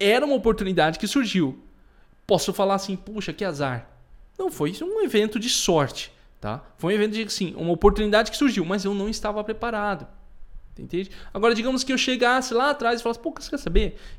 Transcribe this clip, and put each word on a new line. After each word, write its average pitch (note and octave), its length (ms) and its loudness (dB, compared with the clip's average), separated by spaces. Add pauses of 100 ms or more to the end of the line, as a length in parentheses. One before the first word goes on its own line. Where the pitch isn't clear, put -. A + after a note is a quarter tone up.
era A3+ 240 4
uma C#4+ 100 2
oportunidade F#3+ 640 2
que A3 80 -4
surgiu. F#3 560 0 (640)
Posso F#3+ 260 2
falar G3 220 2
assim, G3 220 -4
"Puxa, G3+ 360 -8
que G3+ 120 -6
azar." C#3 440 -4 (500)
Não, F#4+ 120 -2
foi D#3+ 320 -2
um G#4 200 -2
evento A3 360 2
de A3+ 100 -4
sorte, - 640 0 (280)
tá? G#2+ 240 -8 (140)
Foi F3 140 0
um G#3+ 40 2
evento G#3 180 2
de, A3 80 -4
assim, G#3 340 -4
uma E3+ 160 -2
oportunidade G#3 580 4
que - 60 -8
surgiu, G#3+ 280 2
mas F#3+ 200 -2
eu G3 100 -2
não G3+ 140 -2
estava G#3+ 360 -4
preparado. G#3+ 640 -4 (720)
Entende? F#3 320 -6 (220)
Agora, A3+ 220 4
digamos B3+ 280 -2
que C4 80 -4
eu C4 60 2
chegasse B3+ 560 2
lá B3 160 2
atrás A#3 320 0
e - 20 -14
falasse, A#3 160 -2
"Pô, D#4 160 -6
você - 140 -14
quer D4 80 -6
saber? F#3+ 400 2 (220)